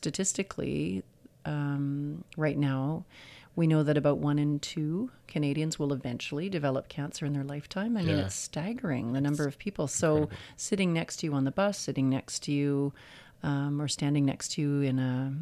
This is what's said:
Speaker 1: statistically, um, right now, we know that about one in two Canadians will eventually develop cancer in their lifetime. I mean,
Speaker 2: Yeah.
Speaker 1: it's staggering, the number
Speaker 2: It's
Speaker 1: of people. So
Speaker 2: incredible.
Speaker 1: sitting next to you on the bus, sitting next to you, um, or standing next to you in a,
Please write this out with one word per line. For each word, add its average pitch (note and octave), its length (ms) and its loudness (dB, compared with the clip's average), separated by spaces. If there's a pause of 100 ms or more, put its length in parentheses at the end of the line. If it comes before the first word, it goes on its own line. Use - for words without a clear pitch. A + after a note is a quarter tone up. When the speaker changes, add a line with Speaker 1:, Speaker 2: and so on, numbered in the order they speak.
(120)
Speaker 1:
statistically, F3+ 920 -2 (420)
um, C#3+ 800 -2 (140)
right D3+ 200 2
now, C#3+ 480 0 (500)
we E3 120 4
know D#3 160 6
that D3 140 4
about C#3+ 200 4
one D3 220 2
in D3 200 2
two E3 520 -4 (160)
Canadians D3+ 520 0
will C#3+ 140 2
eventually C3+ 560 -4
develop C#3+ 400 0
cancer - 360 -6
in C#3+ 80 0
their C#3 100 -2
lifetime. E3 540 -4
I G3+ 60 0
mean, - 140 2
Speaker 2:
Yeah. - 80 0
Speaker 1:
it's F#2+ 100 -6
staggering, D#3 800 -4
the C3+ 80 0
number D3 260 2
Speaker 2:
It's C#3+ 80 -4
Speaker 1:
of - 40 -20
people. D#3+ 280 -4
So D#3+ 220 2 (140)
Speaker 2:
incredible. - 140 -6 (200)
Speaker 1:
sitting F#3+ 360 2
next E3 240 -2
to - 100 -2
you D3 60 0
on C#3 120 2
the C3+ 60 2
bus, G3 260 2
sitting C3+ 320 0
next - 340 -2
to - 80 -2
you, C#3+ 420 2 (500)
um, C#3+ 380 0
or D3 60 -2
standing C#3+ 380 2
next - 280 -2
to - 80 -4
you C#3+ 200 2
in C3 180 2
a, C3 420 0